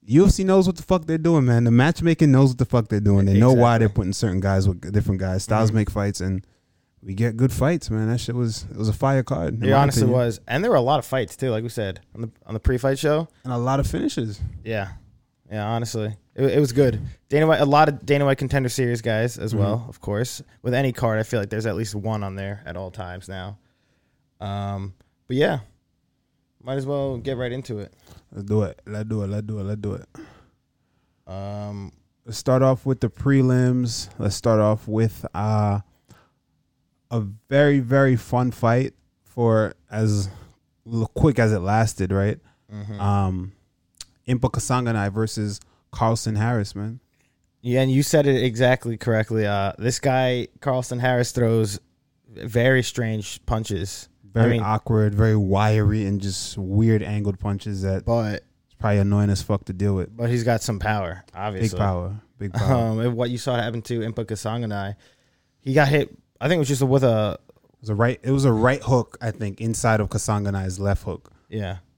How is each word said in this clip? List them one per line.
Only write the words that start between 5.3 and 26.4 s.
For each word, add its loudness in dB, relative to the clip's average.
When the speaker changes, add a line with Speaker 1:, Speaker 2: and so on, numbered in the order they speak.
Speaker 1:
Styles 2
Speaker 2:
Mm-hmm. 0
Speaker 1:
make 0
fights, -4
and -4
we -10
get 0
good 2
fights, 0
man. 0
That 0
shit -6
was, -4
it -14
was -2
a 0
fire 0
card, -4
in -6
Speaker 2:
It 2
Speaker 1:
my 6
Speaker 2:
honestly 4
Speaker 1:
opinion. 4
Speaker 2:
was. -2
And -2
there 0
were 4
a 4
lot 2
of -4
fights, -4
too, -2
like -2
we -8
said, -6
on -14
the, -10
on -10
the -6
pre-fight 0
show. 0
Speaker 1:
And -6
a -2
lot 0
of 0
finishes. -4
Speaker 2:
Yeah. -6
Yeah, -6
honestly. -4
It, -2
it 4
was 2
good. 2
Dana 2
White, 4
a 4
lot 6
of -10
Dana 2
White 2
Contender 0
Series -2
guys -2
as -4
Speaker 1:
Mm-hmm. 0
Speaker 2:
well, 0
of -20
course. -6
With -2
any 0
card, -2
I 0
feel -4
like -6
there's -4
at -2
least -6
one -4
on -10
there -10
at -12
all -10
times -14
now. -12
Um, -8
but -4
yeah, 2